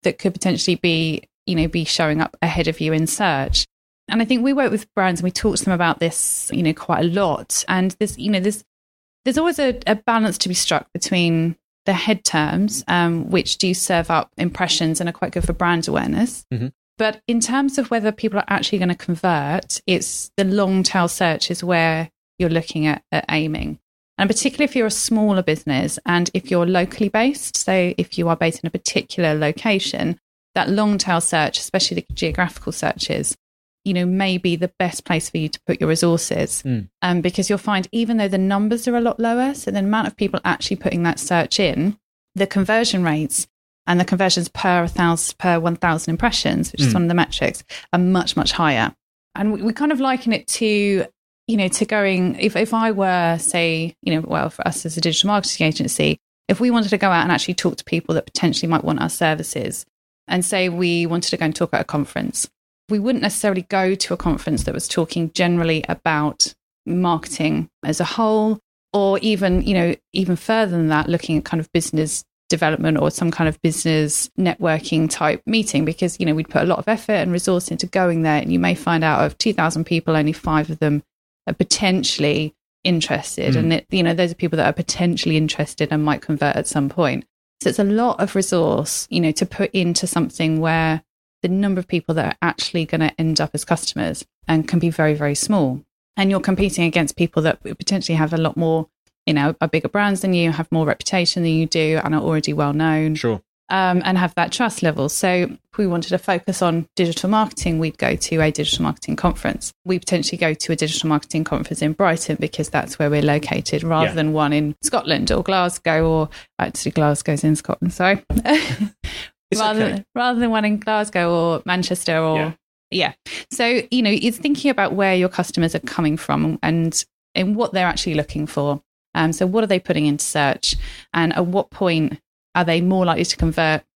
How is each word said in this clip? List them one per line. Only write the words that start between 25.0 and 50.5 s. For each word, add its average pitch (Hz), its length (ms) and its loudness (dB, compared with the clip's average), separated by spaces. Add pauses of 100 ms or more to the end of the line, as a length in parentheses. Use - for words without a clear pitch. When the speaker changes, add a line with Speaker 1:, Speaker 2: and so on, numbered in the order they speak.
Speaker 1:
business 156 640 -2
and 175 300 2
if 185 160 -2
you're 175 160 2
locally 185 420 0
based, 247 480 0
so 185 400 2
if - 200 -4
you 170 120 0
are 165 60 4
based 165 280 -2
in 170 40 -6
a - 40 -4
particular - 600 -2
location, 160 840 -2 (340)
that - 160 0
long 208 300 2
tail 175 200 0
search, 156 380 0
especially - 380 -2
the - 180 -6
geographical - 580 -4
searches, - 640 -4 (500)
you 196 100 0
know, 180 100 2
may 185 320 2
be 180 180 0
the 180 240 -2
best 175 240 -2
place 160 280 -2
for - 80 -2
you 156 100 -2
to - 160 -10
put - 160 -2
your 156 80 2
resources. 165 760 0
Speaker 2:
Mm. 117 260 -2 (120)
Speaker 1:
Um, 175 200 2
because 180 280 -2
you'll 202 80 2
find 190 340 -2
even 233 260 0
though 202 120 2
the 196 80 0
numbers 208 500 0
are 240 80 0
a 233 60 2
lot 233 180 0
lower, 247 360 0
so - 160 -6
the 196 80 0
amount 214 280 0
of - 80 -8
people 196 300 -2
actually 185 320 -2
putting 175 260 -2
that 170 160 0
search - 400 0
in, 185 380 0 (380)
the 196 120 2
conversion 202 560 2
rates 156 440 0 (380)
and 175 140 2
the 180 60 4
conversions 185 420 2
per 180 360 0
a 170 40 0
thousand, 170 500 0
per 170 220 2
one 170 160 0
thousand 165 380 0
impressions, - 580 0
which - 100 -4
is 131 80 4
Speaker 2:
Mm. 110 40 4
Speaker 1:
one 175 100 4
of 170 60 2
the 175 60 2
metrics, - 480 0 (280)
are 175 80 2
much, 180 380 2
much - 160 0
higher. 143 420 2 (400)
And 208 160 0
we, 202 120 -4
we 226 100 0
kind 294 180 0
of 262 80 0
liken 254 320 0
it - 160 -2
to, 202 580 2 (420)